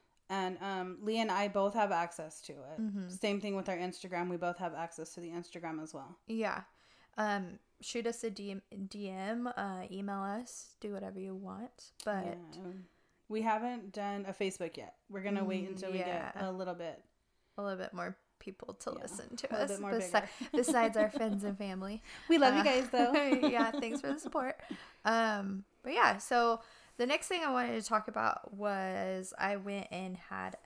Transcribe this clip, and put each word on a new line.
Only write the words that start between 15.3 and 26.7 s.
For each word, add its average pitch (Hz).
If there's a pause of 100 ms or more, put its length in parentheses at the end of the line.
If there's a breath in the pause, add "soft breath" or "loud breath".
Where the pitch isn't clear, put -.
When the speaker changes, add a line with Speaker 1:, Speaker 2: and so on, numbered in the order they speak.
Speaker 1:
wait 185
Speaker 2:
Mm, 190
Speaker 1:
until 190
we 185
get 180 (280)
Speaker 2:
yeah. 190
Speaker 1:
a -
little 185
bit 170 (540)
Speaker 2:
A 208
little 196
bit -
more 180 (220)
people -
to -
Speaker 1:
Yeah. -
Speaker 2:
listen -
to 269
Speaker 1:
A -
little 220
Speaker 2:
us 196
Speaker 1:
bit 196
more 202
Speaker 2:
besi-, 196
Speaker 1:
bigger. 202 (100)
<laughs> -
Speaker 2:
besides 240
our 214
friends 208
and 202
family. 196 (280 loud breath)
Speaker 1:
We 330
love 262
you 302
Speaker 2:
Uh, -
Speaker 1:
guys, 262
though. 247
Speaker 2:
<laughs> 277
yeah, 226
thanks 254
for 285
the 302
support. 269 (420 loud breath)
Um, 208 (180)
but 254
yeah, 359
so 233 (340 loud breath)